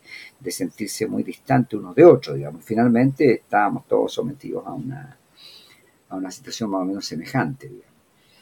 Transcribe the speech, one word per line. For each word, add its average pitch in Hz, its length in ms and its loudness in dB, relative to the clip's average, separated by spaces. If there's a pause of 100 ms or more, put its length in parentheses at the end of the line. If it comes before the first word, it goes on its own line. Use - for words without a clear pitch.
(380)
de 90 140 -10
sentirse - 560 -6
muy 104 160 -4
distante - 520 0
unos 95 200 -10
de 151 80 8
otros, 147 320 8
digamos. 73 280 -10
Finalmente 123 720 2
estábamos - 540 -2
todos 107 240 0
sometidos - 520 -8
a - 80 -12
una, - 460 -12 (920)
a 95 60 -12
una 92 140 -8
situación - 400 -8
más 95 120 -2
o - 20 -2
menos 95 200 -6
semejante, 82 640 -4
digamos. - 240 -20 (500)